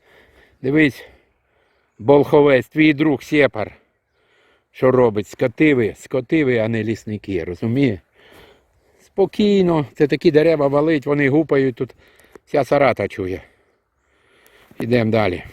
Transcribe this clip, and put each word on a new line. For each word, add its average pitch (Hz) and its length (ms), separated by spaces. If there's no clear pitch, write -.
Дивись, 143 420
Болховець, 143 680
твій 156 240
друг 143 300
Сєпар. 123 500
Що 131 200
робить? 117 380
Скотиви, 131 720
скотиви, 131 600
а 110 100
не 110 160
лісники, 101 600
розуміє? 113 560
Спокійно, 185 920
це 151 120
такі 160 240
дерева 151 360
валить, 147 400
вони 143 220
гупають 135 460
тут. 127 200
Вся 143 180
Сарата 120 440
чує. 92 340
Ідемо 117 300
далі. 104 420